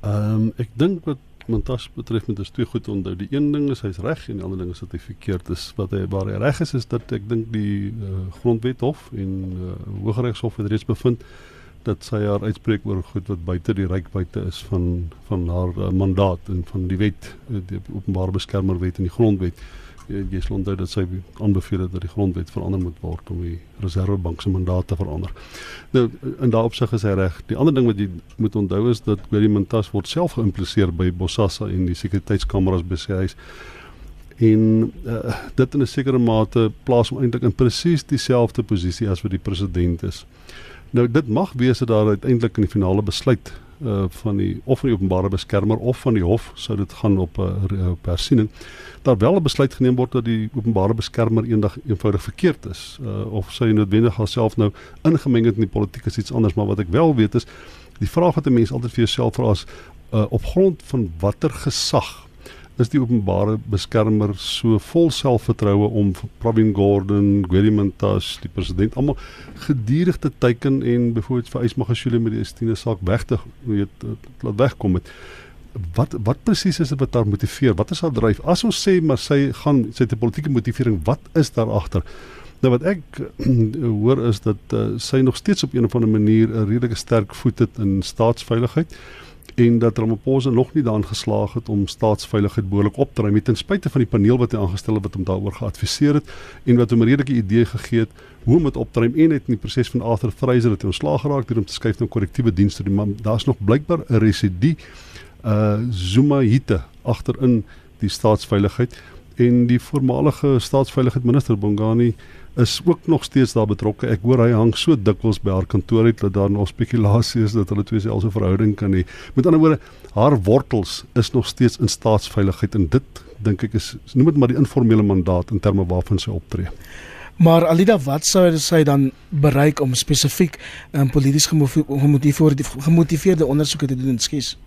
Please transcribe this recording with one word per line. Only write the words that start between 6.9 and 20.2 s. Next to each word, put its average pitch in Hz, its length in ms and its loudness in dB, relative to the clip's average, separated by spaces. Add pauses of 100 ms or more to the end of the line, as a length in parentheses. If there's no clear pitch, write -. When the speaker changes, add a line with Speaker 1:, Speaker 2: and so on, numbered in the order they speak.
Speaker 1:
ek 101 160 -8
dink 113 240 -4
die, 101 360 -4
eh, 98 300 -8 (220)
Grondwethof 120 680 -2
en, 95 220 -6 (180)
eh, 90 220 -8 (320)
Hooggeregshof 113 580 -4
het 101 80 -4
reeds 107 160 -2
bevind 120 380 0 (640)
dat 104 200 -4
sy 107 160 -2
haar 101 240 0
uitspreek 107 400 -2
oor 98 160 -4 (100)
goed 95 180 -8
wat 85 160 -6
buite 92 280 -2
die 95 160 -2
reikwyte 95 580 -6
is - 220 -12
van, 87 140 -2 (440)
van 90 220 -4
haar, 90 280 -2
eh, 95 120 -4
mandaat 95 600 0
en 90 180 -4
van 92 200 -4
die 92 100 -2
wet, - 340 -4 (160)
eh, 101 160 -6
die 95 140 -10 (120)
openbare 92 460 -4
beskermerwet 92 600 -4
en 92 80 -2
die - 80 -10
grondwet. 98 420 0 (480)
Jy, 101 240 -8